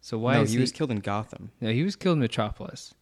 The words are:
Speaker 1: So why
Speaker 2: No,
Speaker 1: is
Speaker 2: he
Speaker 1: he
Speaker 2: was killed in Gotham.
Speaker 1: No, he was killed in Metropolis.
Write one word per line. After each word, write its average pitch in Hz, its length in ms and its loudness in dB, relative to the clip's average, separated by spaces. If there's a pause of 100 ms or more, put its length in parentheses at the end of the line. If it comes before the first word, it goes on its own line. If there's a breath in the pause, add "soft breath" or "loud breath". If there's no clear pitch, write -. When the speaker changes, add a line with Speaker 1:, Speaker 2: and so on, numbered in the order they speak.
Speaker 1:
So - 180 -6
why 120 160 2
Speaker 2:
No, 143 80 6
Speaker 1:
is 135 80 2
Speaker 2:
he 113 60 2
Speaker 1:
he - 40 4
Speaker 2:
was - 120 2
killed 147 180 -2
in 110 100 0
Gotham. 104 600 -6
Speaker 1:
No, 110 100 -2
he 120 140 2
was 196 120 -4
killed 180 200 2
in 147 40 2
Metropolis. - 800 -4